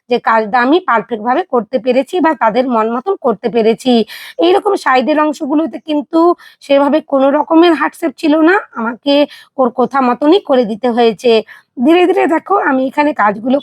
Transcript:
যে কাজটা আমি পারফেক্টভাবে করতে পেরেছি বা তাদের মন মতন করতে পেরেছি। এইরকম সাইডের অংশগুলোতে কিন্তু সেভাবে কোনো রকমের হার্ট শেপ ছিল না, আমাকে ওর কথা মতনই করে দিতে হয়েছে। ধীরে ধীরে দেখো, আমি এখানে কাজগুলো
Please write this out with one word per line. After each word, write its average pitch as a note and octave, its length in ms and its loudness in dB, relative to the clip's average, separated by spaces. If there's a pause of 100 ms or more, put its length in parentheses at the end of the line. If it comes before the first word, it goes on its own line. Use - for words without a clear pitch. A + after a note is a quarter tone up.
যে A#3+ 120 -2
কাজটা A3+ 420 0
আমি C4+ 180 2
পারফেক্টভাবে A#3+ 640 -2
করতে B3 360 -4
পেরেছি B3+ 400 -2
বা D#4+ 140 2
তাদের A#3 360 0
মন A3 220 0
মতন B3+ 300 -4
করতে A#3+ 280 -2
পেরেছি। A3+ 440 0 (440)
এইরকম F#4+ 380 2
সাইডের C4+ 440 0
অংশগুলোতে D4+ 600 -2
কিন্তু D4+ 400 -4 (400)
সেভাবে C#4+ 420 0
কোনো C#4 280 0
রকমের D#4+ 440 2
হার্ট D4+ 220 -4
শেপ E4 220 -6
ছিল D4 240 -2
না, E4+ 140 4 (180)
আমাকে A#3+ 400 -4 (440)
ওর B3+ 140 0
কথা B3 300 -2
মতনই D4 380 2
করে B3+ 260 0
দিতে G#3+ 240 -6
হয়েছে। A#3 420 0 (480)
ধীরে E4 260 4
ধীরে F#4 220 0
দেখো, D#4+ 320 -2
আমি C4 280 -2
এখানে D4 260 -2
কাজগুলো G#3+ 500 -2